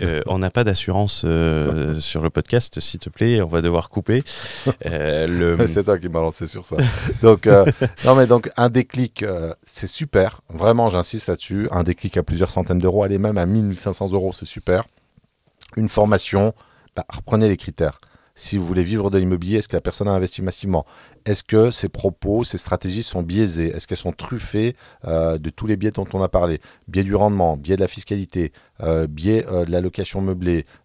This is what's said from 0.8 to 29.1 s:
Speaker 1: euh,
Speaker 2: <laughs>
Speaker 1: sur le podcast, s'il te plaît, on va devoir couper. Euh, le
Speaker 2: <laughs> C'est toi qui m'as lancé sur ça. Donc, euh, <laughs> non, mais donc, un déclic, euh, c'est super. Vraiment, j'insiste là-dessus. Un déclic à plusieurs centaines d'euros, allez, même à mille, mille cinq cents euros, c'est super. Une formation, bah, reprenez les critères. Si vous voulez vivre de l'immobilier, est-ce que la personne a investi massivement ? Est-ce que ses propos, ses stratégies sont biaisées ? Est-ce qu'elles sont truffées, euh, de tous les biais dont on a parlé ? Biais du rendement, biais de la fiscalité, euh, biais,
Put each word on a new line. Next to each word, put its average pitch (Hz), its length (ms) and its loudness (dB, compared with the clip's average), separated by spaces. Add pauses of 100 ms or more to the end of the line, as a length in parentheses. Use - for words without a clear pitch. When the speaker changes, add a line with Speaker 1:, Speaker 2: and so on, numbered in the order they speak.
Speaker 1:
euh, 78 720 0
Speaker 2:
<laughs> 78 40 -6
Speaker 1:
sur 78 220 -4
le 80 80 -2
podcast, - 500 -2
s'il - 200 -6
te - 100 -12
plaît, 113 320 0
on 87 60 0
va 82 140 0
devoir 85 280 0
couper. 110 340 -2 (600)
Euh, 78 400 0 (320)
le 82 100 4
Speaker 2:
<laughs> - 0 -
C'est 87 160 0
toi 101 140 2
qui 87 100 -8
m'as 82 140 -2
lancé 80 240 -4
sur - 220 -12
ça. 117 100 -4 (460)
Donc, 110 240 8
euh, 101 180 10 (200)
<laughs> - 200 -6
non, 127 80 8
mais 131 140 8
donc, 117 300 4
un 120 120 4
déclic, 120 540 -2
euh, 85 400 -4
c'est - 240 -10
super. - 600 0
Vraiment, 113 400 4
j'insiste 90 400 -2
là-dessus. 95 420 -2
Un 87 120 0
déclic 87 320 -2
à 90 60 2
plusieurs 87 300 -2
centaines 90 260 0
d'euros, 92 260 4
allez, 98 140 0
même 104 220 0
à 87 80 0
mille, 107 160 2
mille 95 160 -2
cinq 98 140 -4
cents 98 180 -4
euros, 95 200 0
c'est - 140 -14
super. - 400 -2 (920)
Une 110 140 0
formation, 104 640 2 (400)
bah, 87 80 -6 (100)
reprenez 110 360 2
les 95 80 2
critères. - 420 -4 (400)
Si - 180 -6
vous 92 80 -2
voulez 90 180 0
vivre 101 260 0
de 98 80 2
l'immobilier, 92 400 0
est-ce 104 100 -2
que - 80 -6
la 82 60 0
personne - 260 -4
a 101 40 0
investi 92 300 -2
massivement ? 92 440 -2 (400)
Est-ce 104 180 -2
que 110 280 4
ses - 180 -6
propos, 101 540 -2
ses 101 140 -6
stratégies 95 460 -4
sont - 180 -6
biaisées ? 85 480 0
Est-ce - 160 -8
qu'elles 90 120 -8
sont 90 140 -6
truffées, 113 640 -4 (300)
euh, 82 320 0
de 80 120 -6
tous - 180 -8
les 107 80 2
biais 101 160 -2
dont 98 220 -6
on 95 100 0
a 92 60 -2
parlé ? 87 320 0 (260)
Biais 92 160 0
du 98 120 0
rendement, 95 420 2
biais 76 180 -2
de 95 60 -2
la 92 60 2
fiscalité, 92 640 -4 (280)
euh, 80 260 0
biais, 90 440 0